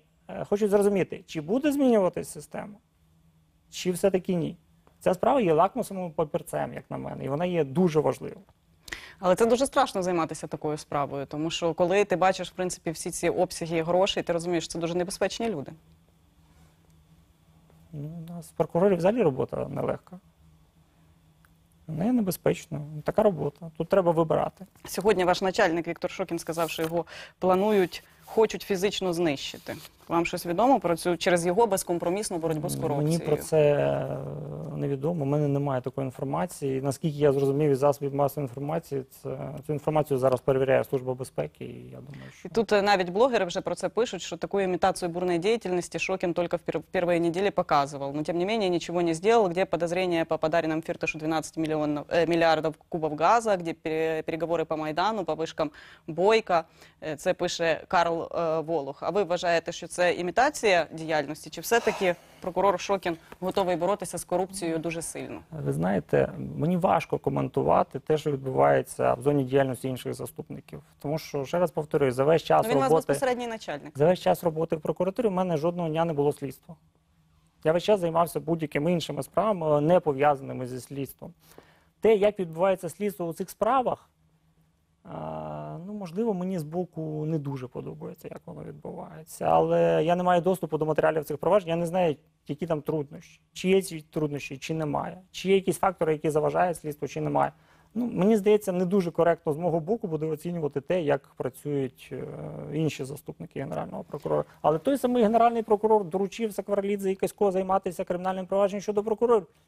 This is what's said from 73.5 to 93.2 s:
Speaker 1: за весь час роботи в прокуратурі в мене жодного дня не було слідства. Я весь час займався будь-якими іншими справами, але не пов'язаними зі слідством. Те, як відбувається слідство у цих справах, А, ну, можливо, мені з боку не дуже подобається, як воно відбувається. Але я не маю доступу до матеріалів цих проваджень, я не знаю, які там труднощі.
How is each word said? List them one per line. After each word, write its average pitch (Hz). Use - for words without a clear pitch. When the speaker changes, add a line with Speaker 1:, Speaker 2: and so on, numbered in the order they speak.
Speaker 1:
за 143
весь 180
час 180
роботи 165
в 156
прокуратурі 190
в 196
мене 180
жодного 170
дня 156
не 170
було 143
слідства. -
Я 156
весь 170
час 208
займався 165
будь-якими 156
іншими 147
справами, 180
але 147
не 170
пов'язаними 135
зі 127
слідством. 139
Те, 220
як 208
відбувається 180
слідство 190
у 165
цих 180
справах, 240
А, 156
ну, 208
можливо, 202
мені 185
з 160
боку 156
не 160
дуже 135
подобається, 156
як -
воно 160
відбувається. 160
Але 165
я 170
не 180
маю 180
доступу 170
до 151
матеріалів 156
цих 147
проваджень, 180
я 165
не 170
знаю, 170
які 151
там 156
труднощі. 156